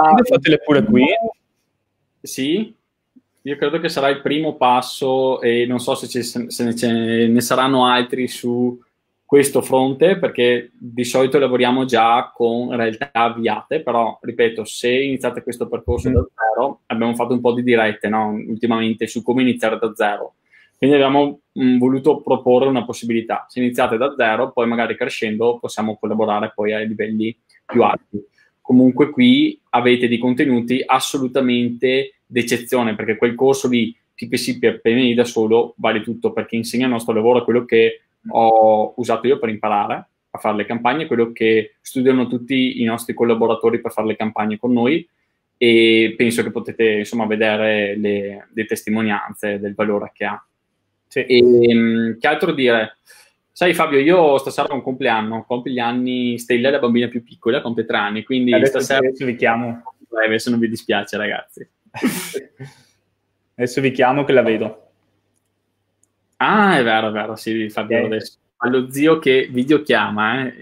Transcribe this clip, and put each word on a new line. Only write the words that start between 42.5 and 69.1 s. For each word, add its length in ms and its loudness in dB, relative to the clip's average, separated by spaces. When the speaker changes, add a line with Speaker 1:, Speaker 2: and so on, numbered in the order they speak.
Speaker 2:
i 40 0
nostri 280 -4
collaboratori 680 0
per 100 -8
fare 140 -4
le 100 -2
campagne 420 -6
con 140 -2
noi, 340 0
e 580 4
penso 260 0
che 80 -4
potete, 400 -2
insomma, 360 -2
vedere 720 0
le, 560 -4
le 120 -6
testimonianze 960 -4
del 140 -8
valore 400 -2
che 100 -8
ha. 180 -8
Speaker 1:
Sì. 220 -4
Speaker 2:
Ehm, 880 4
che 80 -2
altro 260 0
dire? 440 0
Sai, 200 0
Fabio, 280 2
io 380 4
stasera 340 -4
ho 20 -4
un 80 -6
compleanno, 600 -4
compie 260 -6
gli 80 -4
anni 600 -2
Stella, 320 0
la 100 0
bambina 260 2
più 160 -8
piccola, 380 -4
compie 240 -6
tre 140 -2
anni, 260 -4
quindi 280 0
Speaker 1:
Adesso, 280 2
Speaker 2:
stasera 260 0
Speaker 1:
adesso 180 -4
vi 120 -4
chiamo. 460 -2
Speaker 2:
breve, 320 -2
se 100 -4
non 80 0
vi 100 0
dispiace, 480 -4
ragazzi. 520 -10
Speaker 1:
<laughs> 1600 -12
Adesso 260 -2
vi 120 0
chiamo 320 2
che 80 0
la 100 6
vedo. 380 -2
Speaker 2:
Ah, 400 4
è 40 2
vero, 280 2
è 20 -6
vero, 240 -6
sì, 340 -4
Fabio, 300 -2
Speaker 1:
Ok. 60 0
Speaker 2:
adesso. 320 -8
Allo 340 -2
zio 300 2